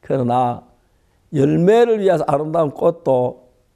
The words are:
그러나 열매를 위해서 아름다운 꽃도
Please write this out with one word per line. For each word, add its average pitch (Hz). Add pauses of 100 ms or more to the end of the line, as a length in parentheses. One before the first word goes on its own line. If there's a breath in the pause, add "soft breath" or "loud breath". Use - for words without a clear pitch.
그러나 123 (680)
열매를 185
위해서 175
아름다운 156
꽃도 131 (260)